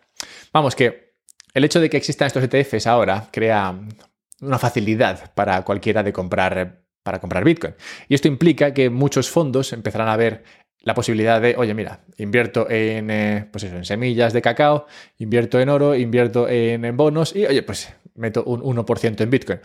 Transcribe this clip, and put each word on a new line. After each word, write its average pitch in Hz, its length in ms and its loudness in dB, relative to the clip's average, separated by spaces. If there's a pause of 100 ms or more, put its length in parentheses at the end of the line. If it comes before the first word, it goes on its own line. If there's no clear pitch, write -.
(540)
Vamos, 147 240 2
que - 260 2 (500)
el 135 120 2
hecho 151 160 4
de 156 80 2
que 147 80 0
existan 143 300 -2
estos 131 140 -2
E 131 60 0
T 135 160 2
Fs 113 240 -2
ahora 104 440 2
crea 104 460 0 (640)
una 135 160 -2
facilidad 110 760 -2
para 98 300 0
cualquiera 104 380 -2
de 98 120 -2
comprar, 92 720 -2 (200)
para 95 160 -6
comprar 90 240 -4
Bitcoin. 165 320 0 (320)
Y 139 80 2
esto 147 140 4
implica 147 440 2
que 131 160 2
muchos 131 400 0
fondos 135 440 0
empezarán 110 340 -4
a 110 80 2
ver 110 300 0 (340)
la 113 140 -2
posibilidad 113 480 2
de, 117 160 2
"Oye, 117 160 0
mira, 107 260 -8 (180)
invierto 110 520 0
en, 110 420 -2
eh, 107 400 -2
pues 101 140 -10
eso, 90 100 -10
en 90 100 -10
semillas 117 460 0
de 117 100 0
cacao, 147 460 2 (320)
invierto 117 400 0
en 131 100 2
oro, 143 240 2
invierto 120 540 2
en, 117 380 0
en 120 120 -4
bonos 151 380 2
y, 202 100 0
oye, 135 160 2
pues - 320 -12 (220)
meto 113 280 -4
un 120 200 -4
uno 120 220 -2
por 113 120 -2
ciento 110 260 -2
en 110 60 -2
Bitcoin". 120 360 -2